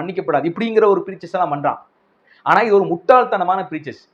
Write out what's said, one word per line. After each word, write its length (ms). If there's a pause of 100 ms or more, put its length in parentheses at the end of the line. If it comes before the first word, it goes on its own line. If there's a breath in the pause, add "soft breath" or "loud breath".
மன்னிக்கப்படாது. 440
இப்படிங்கிற 400
ஒரு 200
பிரீச்சர்ஸ் 260
எல்லாம் 220
பண்றான். 240 (640 soft breath)
ஆனா, 180
இது 140
ஒரு 100
முட்டாள்தனமான 840
பிரீச்சர்ஸ். 440